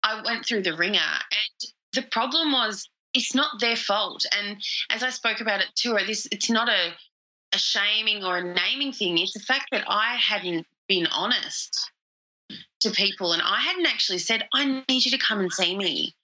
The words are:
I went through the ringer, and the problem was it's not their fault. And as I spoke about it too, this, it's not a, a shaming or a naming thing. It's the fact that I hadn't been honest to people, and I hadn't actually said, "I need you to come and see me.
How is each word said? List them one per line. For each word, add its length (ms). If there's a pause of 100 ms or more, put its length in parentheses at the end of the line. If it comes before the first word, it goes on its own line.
I 200
went 220
through 180
the 120
ringer, 240
and 720 (220)
the 100
problem 480
was 380 (240)
it's 200
not 280
their 160
fault. 480 (120)
And 240 (280)
as 120
I 80
spoke 300
about 220
it 140
too, 300
this, 280
it's 160
not 180
a, 260 (600)
a 40
shaming 680
or 120
a 160
naming 380
thing. 260
It's 160
the 60
fact 320
that 160
I 280
hadn't 520 (220)
been 180
honest 840 (920)
to 100
people, 400
and 100
I 200
hadn't 240
actually 340
said, 340
"I 120 (240)
need 160
you 60
to 60
come 220
and 140
see 240
me. 360 (100)